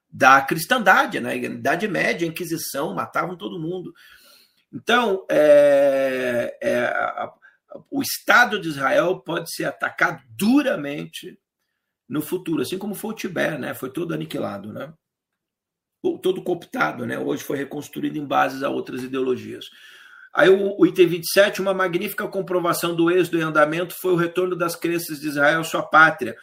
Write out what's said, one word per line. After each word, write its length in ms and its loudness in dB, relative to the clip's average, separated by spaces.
da 320 6
cristandade, 800 2
né? 160 -4
Na 200 -6
Idade 320 -2
Média, 400 -2
a 20 -4
Inquisição, 640 -6
matavam 420 -4
todo 240 -10
mundo. 340 -8
Então, 580 0
é, 1300 4
é, 240 0
a, 380 -2
a, 120 -12
o 120 -2
Estado 580 2
de 100 -6
Israel 500 0
pode 340 -8
ser 120 -6
atacado 640 -4
duramente 1080 -2
no 120 -4
futuro, 420 -4
assim 160 -6
como 160 -8
foi 160 -8
o 40 -10
Tibete, 440 -4
né? 160 -8
Foi 160 -10
todo 220 -6
aniquilado, 600 -8
né? 180 -12
Ou 160 -2
todo 240 -2
cooptado, 640 -4
né? 120 -6
Hoje 260 -4
foi 140 -4
reconstruído 600 -8
em 80 -6
bases 360 0
a 80 -4
outras 320 -6
ideologias. 640 -4
Aí 180 6
o, 280 4
o 80 6
item 220 6
vinte 180 -2
e 60 -6
sete, 300 4
uma 120 0
magnífica 540 -4
comprovação 680 -2
do 140 4
êxodo 300 2
em 40 0
andamento 560 0
foi 120 -2
o 60 2
retorno 380 0
das 200 -2
crenças 440 -4
de 80 -8
Israel 340 2
à 20 -2
sua 180 -4
pátria, 600 4